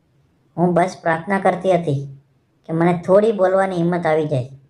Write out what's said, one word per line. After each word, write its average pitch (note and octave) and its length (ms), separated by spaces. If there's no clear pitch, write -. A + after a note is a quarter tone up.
હું F3 160
બસ F3 280
પ્રાર્થના E3+ 380
કરતી F#3+ 340
હતી D3+ 400
કે E3 60
મને E3+ 320
થોડી G#3 260
બોલવાની F#3+ 440
હિંમત F3 300
આવી D#3 200
જાય C3+ 240